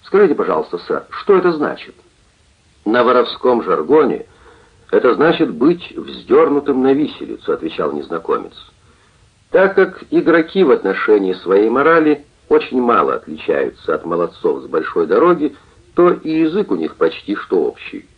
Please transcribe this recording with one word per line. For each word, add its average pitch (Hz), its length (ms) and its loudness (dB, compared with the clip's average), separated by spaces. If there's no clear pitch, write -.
«Скажите, 190 320 0
пожалуйста, 92 440 -4
сэр, - 320 -8
что - 260 0
это 175 160 2
значит?» 147 420 -8
«На 113 220 0
воровском 123 580 0
жаргоне 92 640 0
это - 240 2
значит 156 360 0
быть 165 440 -2
вздернутым 131 880 0
на 135 80 4
виселицу», — - 640 -4
отвечал 78 400 -6
незнакомец. 73 600 -6
Так 190 260 2
как 185 360 0
игроки 165 520 2
в 139 80 4
отношении 98 600 2
своей 95 360 2
морали 151 560 2
очень 151 320 2
мало 92 340 2
отличаются 76 800 -4
от 76 100 -10
молодцов 85 580 -4
с 64 40 -18
большой 80 400 -2
дороги, 147 480 2
то 175 160 4
и 160 300 -4
язык 165 280 -2
у 98 60 0
них 80 220 -6
почти - 380 -2
что 90 280 -2
общий. - 420 -8